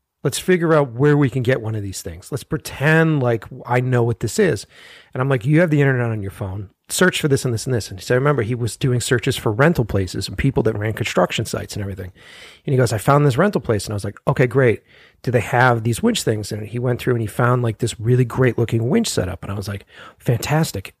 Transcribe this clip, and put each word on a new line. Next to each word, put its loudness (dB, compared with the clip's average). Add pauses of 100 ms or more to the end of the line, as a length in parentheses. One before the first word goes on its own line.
(240)
Let's -2
figure 2
out 2
where 4
we 2
can -4
get 0
one -6
of -6
these -10
things. -12
Let's -8
pretend 0
like 0 (200)
I 0
know 2
what -2
this -4
is." 0 (480)
And -4
I'm 0
like, 0
"You 4
have 2
the 4
internet 2
on -4
your -6
phone. -8 (200)
Search 2
for 0
this 2
and 0
this -4
and -2
this." -4
And -14
he -16
said, 2
remember, 2
he -4
was -4
doing 0
searches 0
for -2
rental 4
places -4
and -10
people 0
that 0
ran -2
construction -2
sites -8
and -6
everything. -8 (540)
And 0
he 2
goes, 2
"I -2
found 4
this 2
rental 2
place." -2
And -6
I -4
was -6
like, -8
"Okay, 2
great. 2 (400)
Do -2
they 4
have 2
these -2
winch 0
things?" -2
And -8
he -8
went -2
through 0
and -2
he -4
found, 0
like, -2
this -4
really 2
great 0
looking 0
winch 0
setup. -4
And -10
I -6
was -8
like, -10 (340)
"Fantastic." -2